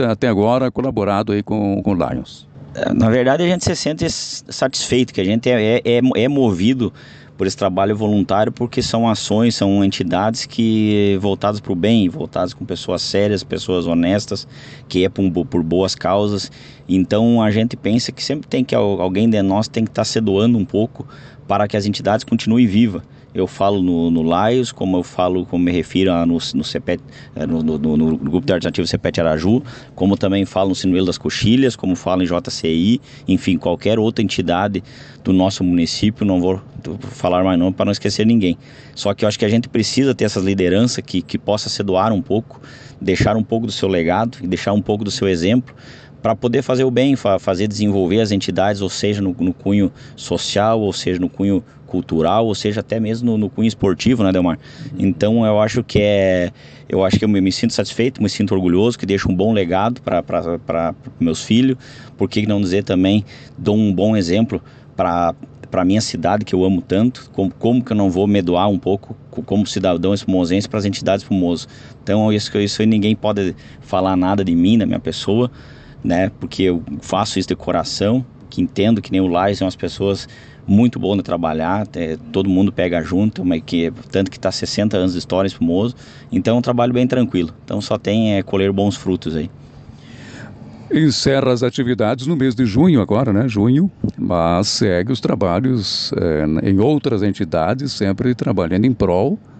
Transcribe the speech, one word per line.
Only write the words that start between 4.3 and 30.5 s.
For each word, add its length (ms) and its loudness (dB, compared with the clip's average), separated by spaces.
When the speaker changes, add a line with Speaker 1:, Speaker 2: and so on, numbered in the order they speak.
Speaker 2:
satisfeito, 640 -2
que 80 -4
a 40 2
gente 260 0
é, 280 4
é, 60 -2
é, 160 2
é 140 2
movido 640 2
por 100 -2
esse 80 -2
trabalho 400 0
voluntário, 560 0
porque 300 -4
são 260 0
ações, 480 0
são 300 2
entidades 640 -2
que 760 2
voltadas 400 -2
pro 140 -6
bem, 340 4
voltadas 460 -4
com 100 -12
pessoas 380 -4
sérias, 420 0
pessoas 420 -4
honestas, 640 0
que 160 2
é 60 2
por, 340 0
por 180 -2
boas 320 0
causas. 560 -2
Então 540 2
a 80 2
gente 260 0
pensa 340 -2
que 140 -10
sempre 240 -6
tem 160 0
que 100 -4
al-, 280 0
alguém 260 0
de 140 2
nós 260 0
tem 160 -2
que 60 -4
tá 120 -4
se 160 -2
doando 380 2
um 80 0
pouco 420 -4
para 220 0
que 80 -2
as 80 0
entidades 400 0
continuem 420 2
vivas, 360 2
eu 100 0
falo 360 0
no, 280 2
no 120 2
Laios, 500 2
como 240 -2
eu 60 0
falo, 420 -2
como 180 -2
me 80 2
refiro 400 0
a, 140 2
no, 140 0
no 100 -2
cepet, 360 -4
eh, 120 -6
no, 160 -2
no, 160 -2
no, 180 0
no 200 2
Grupo 300 -2
de 80 0
Arte 100 -2
Nativa 220 -2
cepet 340 -2
Araju, 420 2
como 220 2
também 300 0
falo 240 0